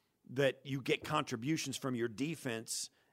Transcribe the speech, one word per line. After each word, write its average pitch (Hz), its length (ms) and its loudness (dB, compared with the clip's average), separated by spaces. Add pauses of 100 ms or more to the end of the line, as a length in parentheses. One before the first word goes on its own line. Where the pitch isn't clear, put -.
(320)
that 131 320 4
you 139 180 -4
get 143 220 2
contributions 139 760 0
from 127 180 -2
your 120 120 2
defense 117 840 -4 (240)